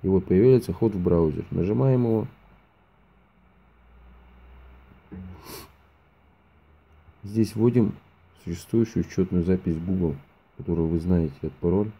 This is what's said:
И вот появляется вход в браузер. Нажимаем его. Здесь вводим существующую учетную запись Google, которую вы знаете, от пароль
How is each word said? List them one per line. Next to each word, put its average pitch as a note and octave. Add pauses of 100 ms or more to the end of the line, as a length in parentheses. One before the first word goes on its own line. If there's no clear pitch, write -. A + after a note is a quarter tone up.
И F#2+
вот F#2+
появляется A#2
вход G#2+
в F2+
браузер. E2+
Нажимаем A#2+
его. A2+ (4000)
Здесь G#2
вводим A#2 (500)
существующую A2
учетную F2+
запись F2
Google, E2+ (400)
которую E2
вы E2
знаете, E2
от D#2
пароль G2